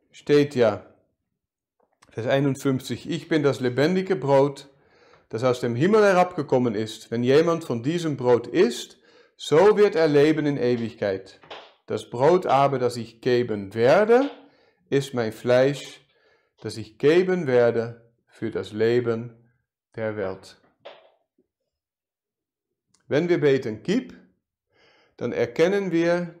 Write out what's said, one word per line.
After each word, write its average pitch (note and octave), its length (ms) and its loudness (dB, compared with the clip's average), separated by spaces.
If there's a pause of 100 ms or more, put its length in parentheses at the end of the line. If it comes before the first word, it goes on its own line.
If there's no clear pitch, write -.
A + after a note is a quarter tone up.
(120)
steht C#3+ 440 0
ja, G#2+ 300 2 (1200)
Vers A2 180 -8
einundfünfzig, C3+ 840 -2
„Ich E3 180 -8
bin D#3 160 0
das C3+ 160 0
lebendige E3 560 0
Brot, C#3 540 0 (580)
das A2+ 160 -8
aus B2+ 160 2
dem A#2+ 160 -2
Himmel G#3 300 4
herabgekommen D3+ 680 2
ist. A2 380 -8
Wenn A#2 120 -4
jemand D#3 420 2
von A#2 180 -6
diesem D#3+ 320 -4
Brot B2 320 2
isst, - 500 -2 (380)
so F#3+ 400 4
wird G3+ 200 2
er D#3+ 120 2
leben D3+ 380 2
in C#3+ 120 -2
Ewigkeit. A2 840 -4 (440)
Das A2 240 -10
Brot D#3+ 360 2
aber, C3+ 340 2
das B2 180 -4
ich A2+ 240 -14
geben A#2 520 -2
werde, G#3 560 2 (600)
ist C#3 240 -2
mein A#2 180 -4
Fleisch, B2+ 680 0 (580)
das A2 160 -12
ich G#2+ 220 -16
geben F3+ 500 2
werde A#2+ 640 0 (160)
für A2+ 240 -10
das G2 220 -10
Leben A#2 600 -2 (640)
der A2 220 -8
Welt.“ F#2+ 420 -10 (2500)
Wenn D#3 220 -2
wir E3 100 0
beten, C3 440 -2
„Gib“, A#3 300 -4 (1040)
dann A#2 160 -8
erkennen E3+ 640 -2
wir, E3+ 460 -2